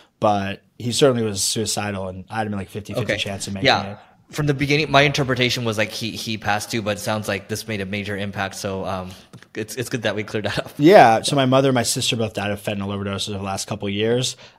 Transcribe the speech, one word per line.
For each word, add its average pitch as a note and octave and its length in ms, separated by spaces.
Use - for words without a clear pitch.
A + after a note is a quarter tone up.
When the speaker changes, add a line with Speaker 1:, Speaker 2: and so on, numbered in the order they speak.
Speaker 1:
but G2+ 440
he A#2 140
certainly A#2+ 300
was G#2 220
suicidal, G#2 640
and F#2 220
I A2 80
had G#2+ 100
been, G#2 100
like, F#2+ 120
fifty G2+ 240
fifty A#2 180
Speaker 2:
Okay. G2+ 100
Speaker 1:
chance G2 240
of G2+ 60
making G2 140
Speaker 2:
Yeah. G2 260
Speaker 1:
it. G2+ 60
Speaker 2:
From D3+ 160
the C#3+ 80
beginning, C#3+ 360
my C#3 120
interpretation B2+ 640
was, A2 100
like, G#2 140
he, A2 220
he G#2+ 260
passed G#2 320
too, A#2 100
but G#2 160
it F#2+ 40
sounds G#2+ 280
like G2 200
this G#2+ 200
made G#2 140
a F#2+ 40
major G2+ 300
impact. G2 380
So, F#2+ 320
um, F#2 240
it's, G#2+ 220
it's B2 140
good B2 120
that G#2 140
we G#2+ 80
cleared G#2 220
that G2+ 120
up. - 200
Speaker 1:
Yeah. D3 440
So - 140
my C3+ 100
mother C3+ 220
and C3 60
my B2 80
sister A#2+ 340
both A2 180
died G2+ 160
of G2+ 120
fentanyl G2+ 340
overdoses G2 340
over G2+ 80
the G2 60
last G2 240
couple G#2 200
of G2 60
years. A#2 420